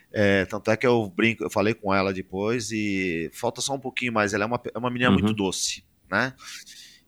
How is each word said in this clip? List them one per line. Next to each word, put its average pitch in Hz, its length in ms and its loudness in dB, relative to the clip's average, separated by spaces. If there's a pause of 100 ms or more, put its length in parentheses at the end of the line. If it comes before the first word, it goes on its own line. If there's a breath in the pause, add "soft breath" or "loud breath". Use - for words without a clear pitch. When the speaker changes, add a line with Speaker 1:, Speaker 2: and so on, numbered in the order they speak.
(120 loud breath)
Speaker 1:
É, 98 320 4
tanto 104 260 -4
é 113 60 4
que - 100 0
eu 117 280 4
brinco, 113 280 2
eu 110 80 -4
falei 104 220 2
com 98 220 -4
ela 95 180 2
depois 104 580 -4
e 92 640 -2
falta 123 300 -6
só 139 120 -4
um 139 60 -6
pouquinho 127 320 -4
mais, 104 220 2
ela 101 100 2
é - 20 -4
uma, 120 140 -2 (140)
é - 40 -6
uma 123 120 -2
menina 123 200 2
Speaker 2:
Uhum. 101 80 6
Speaker 1:
muito 104 140 2
doce, 98 520 -4 (260)
né? 120 240 -2 (720 loud breath)